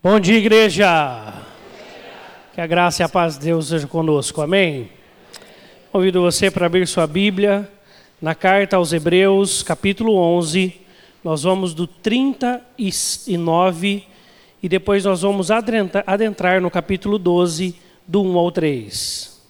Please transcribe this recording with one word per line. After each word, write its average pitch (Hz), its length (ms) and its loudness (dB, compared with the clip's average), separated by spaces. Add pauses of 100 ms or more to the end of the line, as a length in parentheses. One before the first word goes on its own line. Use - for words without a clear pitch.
Bom 208 140 6
dia, 202 180 4
igreja! 175 960 2 (1200)
Que - 80 -10
a 170 60 -4
graça 175 360 0
e - 20 2
a 160 40 -2
paz 165 300 -2
de 143 60 -12
Deus 160 240 -2
seja 156 180 -2
conosco. 156 540 -2
Amém? 151 500 -2 (1000)
Convido 185 280 2
você 175 300 2
para 175 160 -2
abrir 180 220 0
sua 165 180 0
Bíblia 196 640 0 (500)
na 160 140 -2
carta 196 420 2
aos 165 160 0
Hebreus, 190 720 2
capítulo 196 540 -2
onze. 175 580 0 (480)
Nós 156 220 -4
vamos 185 280 0
do 165 140 -6
trinta 247 760 -4 (160)
e - 600 -6
nove 180 680 0 (580)
e 180 80 -6
depois 190 360 0
nós 185 180 0
vamos 196 300 0
adrenta-, 214 520 -2
adentrar 196 560 0
no 180 80 -2
capítulo 196 480 -4
doze, 175 600 0 (280)
do 190 200 0
um 180 120 0
ao 175 140 2
três. 143 1000 -6